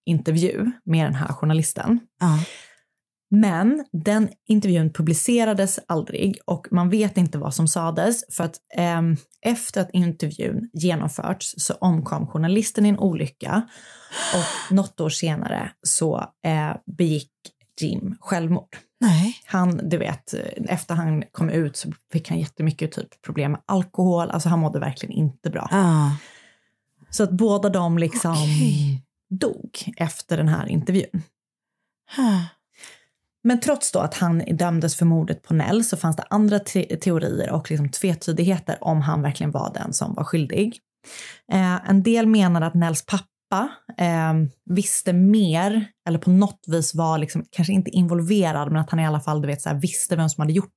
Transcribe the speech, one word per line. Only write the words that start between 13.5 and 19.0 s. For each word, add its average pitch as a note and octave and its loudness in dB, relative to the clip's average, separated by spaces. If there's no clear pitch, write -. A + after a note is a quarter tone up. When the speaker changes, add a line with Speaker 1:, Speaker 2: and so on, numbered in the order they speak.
Speaker 1:
och F3 -2
något F#3+ 0
år D#3+ -2
senare - -4
så, - 0
eh, D#3 0
begick D#3 0
Jim - -4
självmord. E3+ -2